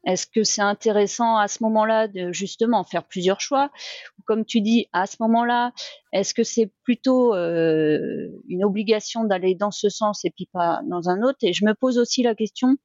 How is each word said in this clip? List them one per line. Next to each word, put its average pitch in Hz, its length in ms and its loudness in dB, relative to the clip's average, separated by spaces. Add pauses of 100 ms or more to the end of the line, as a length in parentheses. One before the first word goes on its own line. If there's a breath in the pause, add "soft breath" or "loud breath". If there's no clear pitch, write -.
est-ce 185 200 -2
que 220 180 0
c'est - 180 0
intéressant 208 720 0
à 208 100 2
ce - 160 -8
moment-là 220 460 2
de 180 240 -6
justement 196 520 0
faire 165 200 -4
plusieurs 185 360 0
choix ? 277 300 0 (480 loud breath)
Ou - 40 -20
comme 220 240 -2
tu 226 160 0
dis, 226 320 2
à 180 100 2
ce - 160 -8
moment-là, 240 520 2 (420 loud breath)
est-ce - 180 0
que 233 100 0
c'est 226 300 0 (120)
plutôt, 247 500 2
euh, 165 960 0 (200)
une 180 160 -2
obligation 214 600 0
d'aller 185 300 0
dans 202 160 -2
ce 202 200 -2
sens 208 340 -4
et - 60 -2
puis - 200 -12
pas 170 380 0
dans 175 220 -2
un 190 120 0
autre ? 262 200 0
Et 185 100 2
je 180 140 0
me 214 80 2
pose 254 240 0
aussi 240 240 0
la 233 120 2
question 254 500 0